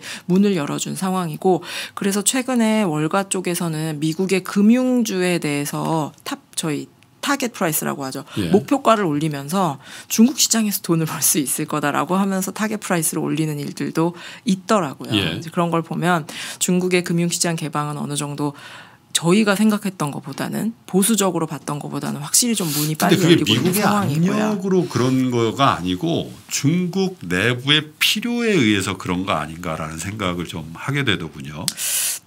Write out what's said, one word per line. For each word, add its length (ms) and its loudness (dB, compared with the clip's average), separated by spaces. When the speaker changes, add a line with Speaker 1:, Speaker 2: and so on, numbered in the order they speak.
Speaker 1:
문을 280 4
열어준 400 -4
상황이고, 680 0
그래서 260 -2
최근에 640 2
월가 460 0
쪽에서는 720 -2
미국의 440 0
금융주에 960 2
대해서 720 -2
탑, 160 -8
저희 320 -4
타겟 300 -2
프라이스라고 500 -2
하죠. 220 -8
Speaker 2:
예. 120 0
Speaker 1:
목표가를 560 4
올리면서 720 0
"중국 320 6
시장에서 400 0
돈을 240 0
벌 160 -6
수 180 2
있을 240 -2
거다"라고 540 0
하면서 340 0
타겟 240 -4
프라이스를 480 -2
올리는 340 -2
일들도 560 -2
있더라고요. 720 0
Speaker 2:
예. 220 0
Speaker 1:
이제 120 -10
그런 220 0
걸 120 0
보면 440 0
중국의 460 2
금융시장 500 0
개방은 420 -4
어느 200 -6
정도 360 -4
저희가 420 4
생각했던 560 0
것보다는, 640 -6
보수적으로 600 2
봤던 320 -6
것보다는 400 -6
확실히 360 2
좀 120 -2
문이 280 -2
Speaker 2:
근데 20 -10
Speaker 1:
빨리 180 6
Speaker 2:
그게 160 6
Speaker 1:
열리고 160 6
있는 160 2
Speaker 2:
미국의 180 2
Speaker 1:
상황이고요. 520 2
Speaker 2:
압력으로 560 0
그런 420 2
거가 460 2
아니고, 560 -2
중국 720 0
내부의 800 0
필요에 520 -2
의해서 460 2
그런 280 -4
거 60 -2
아닌가라는 640 -6
생각을 480 -4
좀 280 -10
하게 320 -4
되더군요. 600 -4